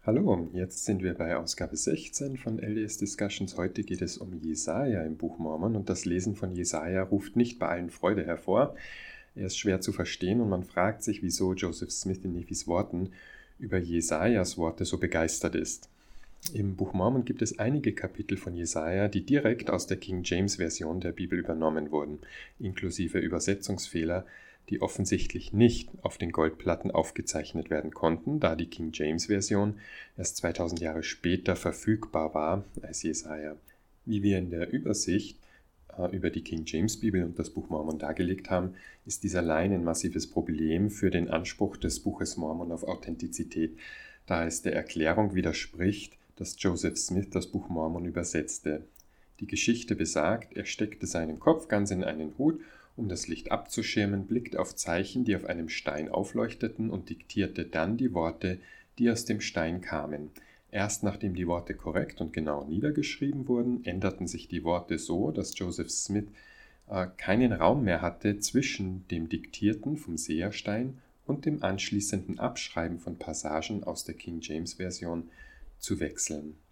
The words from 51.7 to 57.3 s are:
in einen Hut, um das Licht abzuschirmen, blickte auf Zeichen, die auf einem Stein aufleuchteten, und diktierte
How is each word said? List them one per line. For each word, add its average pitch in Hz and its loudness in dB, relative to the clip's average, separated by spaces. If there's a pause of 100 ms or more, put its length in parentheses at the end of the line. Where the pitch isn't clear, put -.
in 92 0
einen 78 -4
Hut, 156 4 (380)
um 110 -2
das 87 -4
Licht - -4
abzuschirmen, 101 0
blickte 117 -2
auf - -2
Zeichen, 95 0
die 104 4
auf - -2
einem 82 -2
Stein 76 -2
aufleuchteten, 110 0
und 92 -4
diktierte 87 0